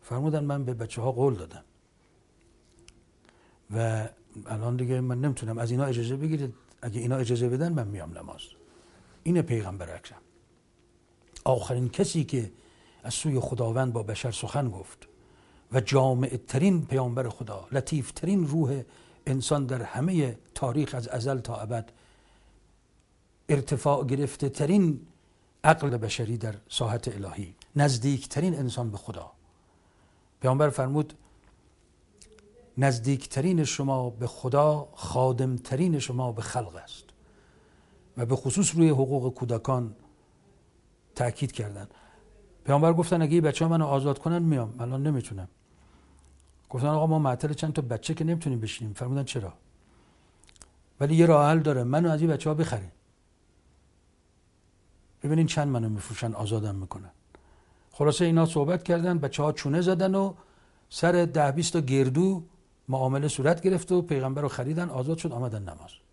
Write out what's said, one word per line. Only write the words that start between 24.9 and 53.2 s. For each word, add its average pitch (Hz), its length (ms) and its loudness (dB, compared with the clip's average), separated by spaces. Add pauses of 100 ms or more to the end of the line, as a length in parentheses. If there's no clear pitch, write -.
عقل 151 340 4
بشری 110 400 -4
در 110 180 -6 (140)
ساحت 117 460 -4
الهی، 98 400 -10 (200)
نزدیکترین 143 800 0
انسان 123 360 -4
به 101 60 -8
خدا. - 340 -12 (1120)
پیامبر 139 280 4
فرمود: 139 440 -2 (1600)
"نزدیکترین 135 840 0
شما 135 460 -2
به 113 180 -6
خدا 147 640 2
خادمترین 131 1080 0
شما 127 320 -4
به 110 100 -8
خلق 113 340 -6
است." - 300 -18 (1120)
و 120 80 -2
به 127 100 0
خصوص 151 400 0
روی 165 140 8
حقوق 131 440 2
کودکان 120 600 -2 (1200)
تأکید 123 360 -2
کردن. 101 360 -10 (760)
پیامبر 151 280 6
گفتن: 165 280 2
"اگه 151 120 4
این 170 100 6
بچه‌ها 165 280 2
منو 165 140 4
آزاد 139 340 0
کنن 170 240 0
میام، 127 360 2
الان 131 280 -2
نمیتونم." 110 400 -4 (1200)
گفتن: 131 180 -2
"آقا 156 200 2
ما 156 120 4
معطل 147 340 0
چند 156 200 -4
تا 156 80 -2
بچه 120 320 -4
که 165 100 -4
نمیتونیم 160 360 0
بشینیم." 107 340 -6
فرمودن: 131 300 -4
"چرا؟" 104 300 -6 (1500)
"ولی 147 160 2
یه 165 100 10
راه 147 240 8
حل 165 100 6
داره، 143 240 2
منو 151 260 2
از 151 120 2
این 165 80 4
بچه‌ها 151 240 0
بخرین، 117 380 -2 (2250)